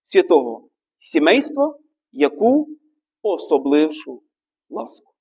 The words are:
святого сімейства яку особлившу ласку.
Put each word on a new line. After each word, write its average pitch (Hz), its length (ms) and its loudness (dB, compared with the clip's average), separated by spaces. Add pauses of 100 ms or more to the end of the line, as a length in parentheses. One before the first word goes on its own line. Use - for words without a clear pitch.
святого 139 680 0 (300)
сімейства 269 800 0 (360)
яку 269 520 0 (540)
особлившу 147 1000 -2 (460)
ласку. - 520 -16